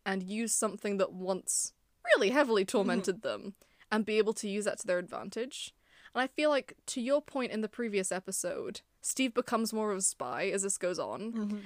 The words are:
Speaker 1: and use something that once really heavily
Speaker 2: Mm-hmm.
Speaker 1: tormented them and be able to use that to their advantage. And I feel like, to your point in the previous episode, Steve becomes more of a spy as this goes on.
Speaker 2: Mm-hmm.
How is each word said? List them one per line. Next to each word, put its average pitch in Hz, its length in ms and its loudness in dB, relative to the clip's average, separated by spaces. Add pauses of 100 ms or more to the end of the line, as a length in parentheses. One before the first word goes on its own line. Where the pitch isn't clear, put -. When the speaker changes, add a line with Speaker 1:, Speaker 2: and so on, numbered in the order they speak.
Speaker 1:
and 190 200 -2
use 214 280 -2
something 208 440 0
that 190 160 4
once 185 600 -2 (320)
really 370 260 6
heavily 247 340 4
Speaker 2:
Mm-hmm. 220 140 0
Speaker 1:
tormented 190 440 2
them 120 320 -6 (380)
and 214 120 2
be 214 140 2
able 220 160 4
to - 140 -6
use 196 160 -2
that - 160 -2
to - 80 -12
their 180 100 4
advantage. - 720 -8 (420)
And 254 60 0
I 262 60 2
feel 302 240 2
like, 277 260 0 (100)
to - 140 -6
your 277 220 2
point 254 300 -4
in 214 100 -2
the 214 80 -4
previous 202 420 -2
episode, - 680 -6 (180)
Steve 262 320 0
becomes 226 400 0
more 214 200 0
of 190 60 -2
a 190 40 -4
spy 135 460 -2
as 190 140 0
this 196 140 -2
goes 180 220 -2
on. 143 340 -4
Speaker 2:
Mm-hmm. 208 340 -4